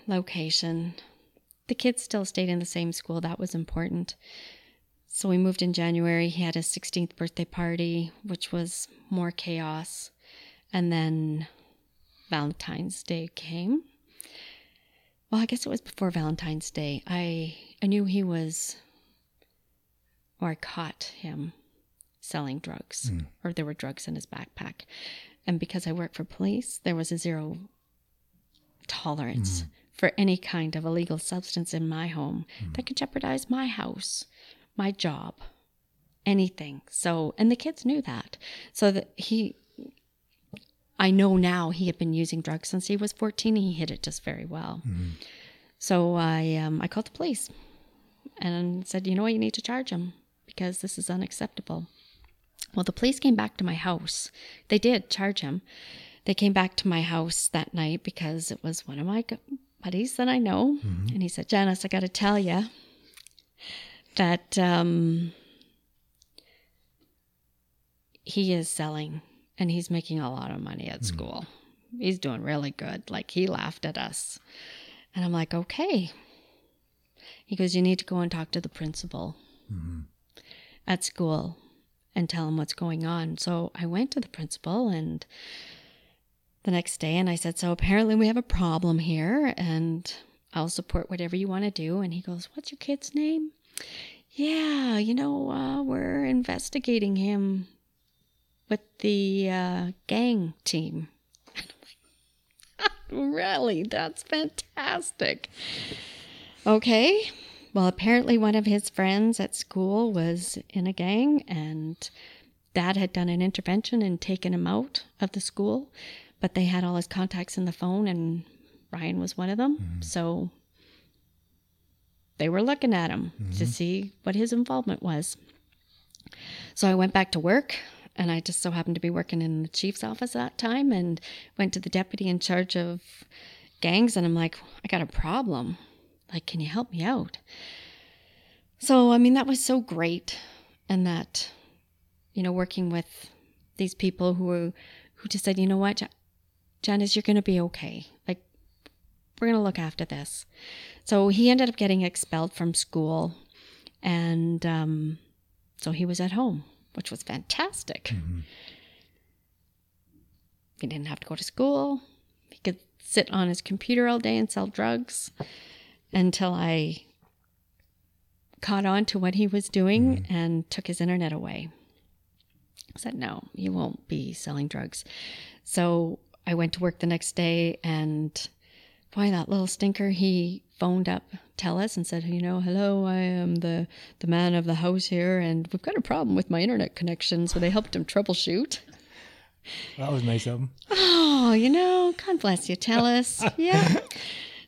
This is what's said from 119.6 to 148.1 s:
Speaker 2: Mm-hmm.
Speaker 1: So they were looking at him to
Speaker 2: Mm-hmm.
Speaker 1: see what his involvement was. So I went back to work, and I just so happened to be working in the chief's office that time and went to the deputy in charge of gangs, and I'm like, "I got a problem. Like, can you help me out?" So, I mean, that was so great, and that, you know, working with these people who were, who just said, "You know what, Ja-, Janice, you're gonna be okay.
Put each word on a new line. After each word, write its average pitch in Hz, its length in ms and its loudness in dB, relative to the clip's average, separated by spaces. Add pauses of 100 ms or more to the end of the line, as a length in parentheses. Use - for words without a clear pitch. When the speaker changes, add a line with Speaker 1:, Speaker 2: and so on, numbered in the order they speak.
Speaker 2:
Mm-hmm. 90 240 -6
Speaker 1:
So 170 480 -2 (1900)
they 151 100 2
were 185 140 2
looking 269 300 4
at 170 180 2
him - 260 -4
to 107 60 -6
Speaker 2:
Mm-hmm. 98 220 0
Speaker 1:
see 180 460 -2 (120)
what 190 120 0
his 226 160 2
involvement 240 520 0
was. 156 340 -2 (1400)
So - 160 2
I 185 60 6
went 185 180 4
back 190 200 4
to 170 60 0
work, 180 360 4 (400)
and 170 160 0
I 165 80 0
just - 220 -4
so 175 100 -2
happened 170 240 -2
to 170 60 -4
be 170 80 0
working 170 320 -2
in 160 220 0
the 160 60 -4
chief's - 340 -4
office 220 300 -6
that 247 240 -4
time 254 340 2
and 175 300 0 (360)
went 190 160 0
to 185 60 -4
the 185 100 -8
deputy 190 380 -2
in 180 120 2
charge 185 360 0
of 175 260 -4 (800)
gangs, 208 360 4
and 175 80 4
I'm 165 100 4
like, 165 220 0 (260)
"I - 40 -10
got 180 140 0
a 156 40 0
problem. 170 720 -2 (540)
Like, 165 140 -6
can - 160 -6
you 151 80 -4
help 226 220 -4
me 165 120 -4
out?" 208 360 -2 (1400)
So, 247 340 8
I 240 60 8
mean, 247 160 10
that 277 140 4
was 269 160 0
so 254 180 2
great, 170 560 -2 (500)
and 185 200 2
that, - 440 -4 (840)
you 190 100 -2
know, 180 80 0
working 180 380 0
with - 400 -6 (480)
these 190 180 -2
people 180 400 2
who 185 100 -2
were, 175 280 0 (420)
who - 120 -14
just - 160 -4
said, 190 160 2
"You 190 80 4
know 190 100 4
what, 196 240 2
Ja-, 214 60 -6 (760)
Janice, 202 320 2
you're 208 80 0
gonna 208 180 6
be 190 180 4
okay. - 480 -4 (200)